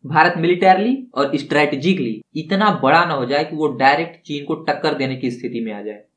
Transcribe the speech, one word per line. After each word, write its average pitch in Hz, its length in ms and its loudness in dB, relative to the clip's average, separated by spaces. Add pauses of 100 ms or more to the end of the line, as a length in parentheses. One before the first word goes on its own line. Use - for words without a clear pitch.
भारत 160 340 4
militarily 185 580 4 (180)
और 139 220 0
strategically 143 840 0 (160)
इतना 196 340 0 (120)
बड़ा 156 220 4
ना 165 100 -2
हो 131 120 -2
जाए 143 180 0
कि 156 120 -8
वो 151 200 0
direct 147 500 2
चीन 143 180 -8
को 156 100 -4 (100)
टक्कर 147 300 -2
देने 131 220 -4
की 127 140 -4
स्थिति 120 300 -8
में 110 120 -6
आ 101 100 -10
जाए। 104 200 -12 (140)